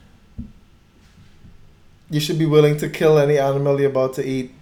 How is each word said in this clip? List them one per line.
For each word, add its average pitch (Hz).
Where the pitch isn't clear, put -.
You 147
should 156
be 160
willing 147
to 151
kill 156
any 147
animal 139
you're 139
about 131
to 139
eat. 131